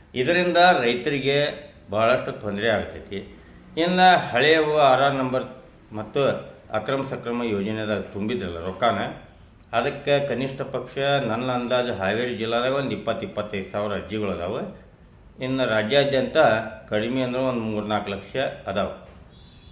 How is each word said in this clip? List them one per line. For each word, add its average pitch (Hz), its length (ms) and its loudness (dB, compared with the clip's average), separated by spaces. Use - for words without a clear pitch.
ಇದರಿಂದ 170 420 2
ರೈತರಿಗೆ 143 1120 4
ಭಾಳಷ್ಟು 117 400 2
ತೊಂದರೆ 104 380 -2
ಆಗ್ತೈತಿ. - 720 -4
ಇನ್ನು 180 520 4
ಹಳೆಯವು 151 500 4
ಆರ್ 135 240 6
ಆರ್ 139 120 4
ನಂಬರ್ 123 300 -2
ಮತ್ತು 107 680 -2
ಅಕ್ರಮ 135 300 -2
ಸಕ್ರಮ 120 400 -6
ಯೋಜನೆದಾಗ 107 580 -2
ತುಂಬಿದ್ರಲ್ಲ 92 640 -6
ರೊಕ್ಕನ, 101 320 0
ಅದಕ್ಕೆ 139 560 0
ಕನಿಷ್ಠ 127 320 -4
ಪಕ್ಷ 127 380 -8
ನನ್ನ 127 520 0
ಅಂದಾಜು 123 420 0
ಹಾವೇರಿ 107 440 -2
ಜಿಲ್ಲಾದಾಗ 117 360 0
ಒಂದು 135 180 -2
ಇಪ್ಪತ್ತು, 101 360 -4
ಇಪ್ಪತ್ತೈದು 98 460 -6
ಸಾವಿರ 104 200 -2
ಅರ್ಜಿಗಳು 104 380 -4
ಅದಾವೆ. 92 320 -4
ಇನ್ನು 131 220 0
ರಾಜ್ಯಾದ್ಯಂತ 123 720 2
ಕಡಿಮೆ 117 340 -2
ಅಂದ್ರೆ 127 200 -2
ಒಂದು 127 180 -2
ಮೂರು 107 260 -4
ನಾಲ್ಕು 101 240 -2
ಲಕ್ಷ 98 260 -8
ಅದಾವೆ. 98 280 -2